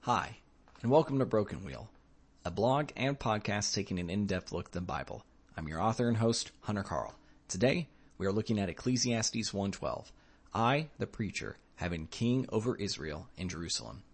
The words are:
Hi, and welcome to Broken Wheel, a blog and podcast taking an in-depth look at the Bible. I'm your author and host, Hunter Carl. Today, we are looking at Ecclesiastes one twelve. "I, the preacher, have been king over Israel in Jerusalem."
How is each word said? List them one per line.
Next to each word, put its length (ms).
Hi, 320
and 80
welcome 300
to 40
Broken 400
Wheel, 240
a 60
blog 440
and 240
podcast 540
taking 260
an 120
in-depth 420
look 140
at 60
the 100
Bible. 420
I'm 100
your 140
author 280
and 100
host, 320
Hunter 220
Carl. 320
Today, 400
we 80
are 60
looking 260
at 100
Ecclesiastes 880
one 180
twelve. 400
"I, 460
the 80
preacher, 500
have 140
been 160
king 440
over 260
Israel 640
in 100
Jerusalem." 540